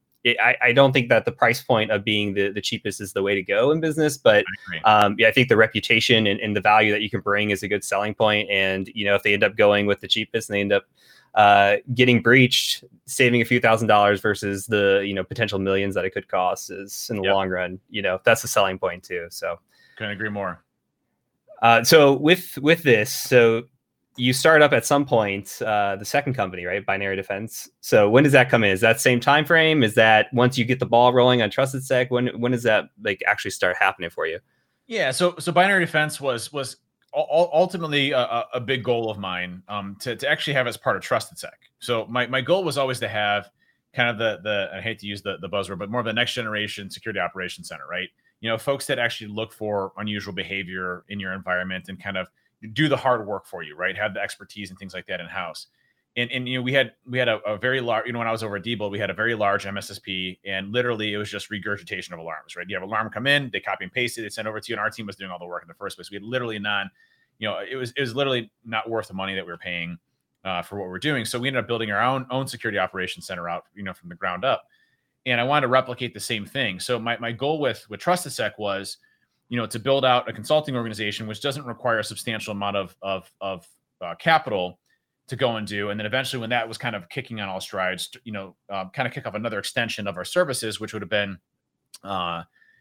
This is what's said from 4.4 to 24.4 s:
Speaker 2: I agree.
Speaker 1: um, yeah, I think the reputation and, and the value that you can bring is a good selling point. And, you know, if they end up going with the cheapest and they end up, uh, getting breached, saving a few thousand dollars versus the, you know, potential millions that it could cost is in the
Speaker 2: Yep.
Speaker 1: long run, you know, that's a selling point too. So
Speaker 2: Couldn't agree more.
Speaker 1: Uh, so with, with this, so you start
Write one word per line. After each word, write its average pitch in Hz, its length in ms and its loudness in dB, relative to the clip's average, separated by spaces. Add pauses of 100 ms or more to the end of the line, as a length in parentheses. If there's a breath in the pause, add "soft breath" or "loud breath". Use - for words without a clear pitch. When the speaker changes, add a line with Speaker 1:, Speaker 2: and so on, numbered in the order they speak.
Speaker 2:
I 90 60 -10 (140)
agree. 85 180 -8
Speaker 1:
um, 104 340 6
yeah, 110 100 6
I - 20 8
think 127 180 4
the 113 80 6
reputation 110 720 4
and, 101 140 2
and 107 140 -2
the 101 60 0
value 107 320 4
that 104 80 0
you 107 80 -4
can 101 140 -4
bring 104 260 2
is 101 140 0
a 104 60 -6
good 101 140 0
selling 104 300 -2
point. 107 380 2
And, 95 440 0
you 104 120 -4
know, 101 80 4
if 98 80 2
they 104 100 2
end 101 120 4
up 104 120 0
going 104 300 6
with 101 140 0
the 101 80 -14
cheapest 110 420 -4
and 104 60 -2
they 101 40 0
end 101 140 2
up, 98 100 2 (520 soft breath)
uh, 101 400 8 (180)
getting 123 260 6
breached, 127 640 4 (220)
saving 120 340 2
a 113 60 0
few 123 140 2
thousand 113 280 4
dollars 104 320 6
versus 98 460 -2
the, 101 400 4
you 101 80 -2
know, 95 100 -2
potential 104 340 -4
millions 98 360 0
that 90 100 0
it 95 60 -2
could - 180 -8
cost 92 420 -2
is 98 380 -12
in 113 80 -4
the 98 60 -4
Speaker 2:
Yep. 98 120 2
Speaker 1:
long 95 140 0
run, 90 400 -4
you 104 140 -8
know, 95 200 -2
that's - 220 4
a 120 40 -8
selling 95 300 0
point 87 240 -4
too. 85 280 -8
So 85 280 -8 (380 soft breath)
Speaker 2:
Couldn't 104 160 -8
agree 104 160 -6
more. 98 340 -6 (1000)
Speaker 1:
Uh, 117 200 8
so 143 300 8
with, 151 460 2
with 165 240 4
this, 110 280 4
so 117 540 4 (520)
you 123 160 2
start 156 280 6